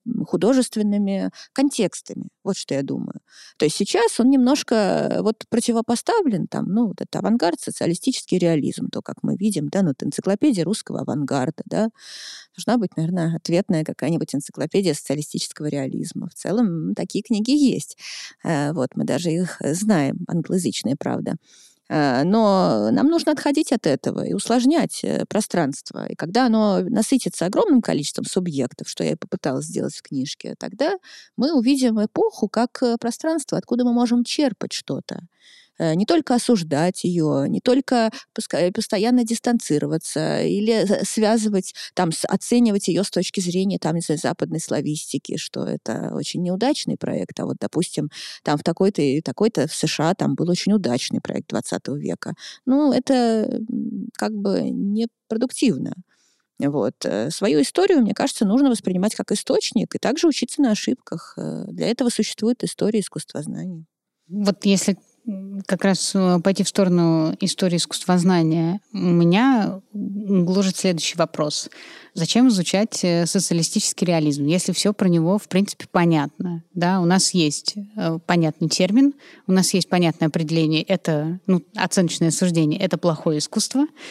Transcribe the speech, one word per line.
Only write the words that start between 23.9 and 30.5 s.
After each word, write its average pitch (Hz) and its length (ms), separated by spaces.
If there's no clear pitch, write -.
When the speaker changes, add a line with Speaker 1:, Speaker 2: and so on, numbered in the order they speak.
Speaker 1:
и - 80
усложнять, 247 680
э, - 240
пространство. - 800
И - 80
когда 214 320
оно 214 340
насытится 185 640
огромным 269 340
количеством - 440
субъектов, 170 640
что - 140
я 156 80
и 165 40
попыталась 151 500
сделать 165 300
в - 60
книжке, - 580